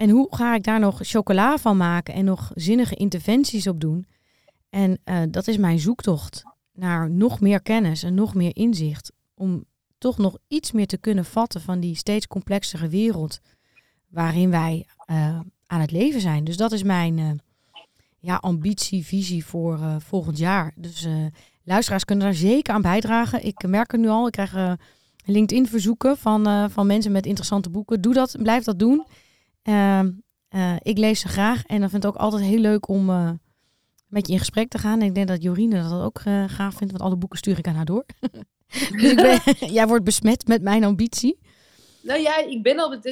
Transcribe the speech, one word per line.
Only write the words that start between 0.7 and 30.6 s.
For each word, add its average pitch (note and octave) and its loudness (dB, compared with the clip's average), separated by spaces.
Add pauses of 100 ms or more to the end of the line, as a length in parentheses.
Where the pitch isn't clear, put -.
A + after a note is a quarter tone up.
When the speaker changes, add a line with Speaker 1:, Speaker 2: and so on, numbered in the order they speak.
Speaker 1:
nog G3+ 2
chocola A3 2
van G#3+ 2
maken F3 0
en G3 0
nog F#3+ -2
zinnige G3+ 0
interventies G3+ 0
op F3 -2
doen? D#3+ -2 (640)
En, F#3+ 0
eh, F3+ -2
dat F3+ -4
is A3 0
mijn E3+ 4
zoektocht F3 -2 (300)
naar E3+ -4
nog G3+ 0
meer G3 4
kennis G3 0
en F3 -2
nog G3+ 0
meer F3 0
inzicht D#3+ -2 (220)
om F#3 -4 (340)
toch B3 -2
nog F#3+ 0 (120)
iets D4+ -6
meer G#3 0
te G3 -6
kunnen G3+ -2
vatten A3 -4
van F3+ -4
die F3 -4
steeds G#3 -4
complexere F#3 -6
wereld F3+ -2 (680)
waarin E3+ 2
wij, E3 0 (200)
eh, D#3+ -2 (260)
aan E3+ -2
het D3+ 0
leven B3 0
zijn. D#3 0
Dus E3+ -4
dat A3 0
is G#3 -2
mijn, F3 2
eh, D#3 -2 (880)
ja, F3+ -6
ambitie, F#3 -4
visie F3+ -4
voor, E3 -4
eh, D#3 -4
volgend D#3+ -4
jaar. E3 0
Dus, E3+ -12
eh, E3 -4 (500)
luisteraars G3 0
kunnen G3+ 0
daar G3+ 0
zeker G#3 2
aan G#3 2
bijdragen. A3 0
Ik - -6
merk G3+ 0
het A#3 2
nu A3+ 2
al, A3+ 2
ik A3+ -2
krijg, G3 -4
eh, F#3 0 (520)
LinkedIn-verzoeken A3 2
van, G#3+ 2
eh, G#3 2
van G3+ 0
mensen G#3 2
met G3 0
interessante G3+ -2
boeken. G3+ -4
Doe A3+ 2
dat, B3+ 0
blijf A3+ 2
dat G3 -4
doen. C4+ 4 (600)
Ehm, G3 4 (380)
eh, F#3 -2